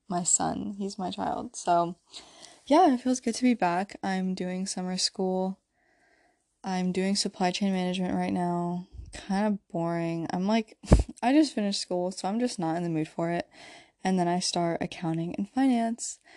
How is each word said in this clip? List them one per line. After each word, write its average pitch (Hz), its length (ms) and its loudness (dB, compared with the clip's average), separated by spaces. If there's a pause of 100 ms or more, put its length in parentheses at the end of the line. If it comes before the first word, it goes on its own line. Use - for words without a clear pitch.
my 180 140 -2
son. 196 540 -2
He's 196 200 -6
my 190 140 -4
child. 202 440 -4
So, 170 400 0 (680)
yeah, 311 280 6
it 247 80 0
feels 254 180 0
good 226 160 -2
to - 80 -4
be 247 100 6
back. 185 500 0
I'm 185 300 0
doing 185 320 -4
summer 185 320 -4
school. 185 600 -2 (1040)
I'm 185 280 0
doing 190 240 2
supply 190 360 0
chain 196 220 0
management 185 420 0
right 185 160 0
now. 175 560 0 (260)
Kind 202 340 0
of 202 200 -2
boring. 170 640 -2
I'm, 185 160 0
like, 220 300 0 (220)
<laughs> - 240 -2
I 247 100 4
just 302 200 6
finished 202 280 -2
school, 180 300 -2
so 185 160 -6
I'm 208 120 -2
just 240 200 -2
not 165 180 0
in 175 60 -2
the 170 60 -2
mood 156 180 0
for 170 240 -4
it. 175 160 -2 (560)
And 185 140 2
then 175 100 2
I 175 120 2
start 170 420 -2
accounting 165 540 -4
and 202 140 -4
finance. 240 720 0 (180)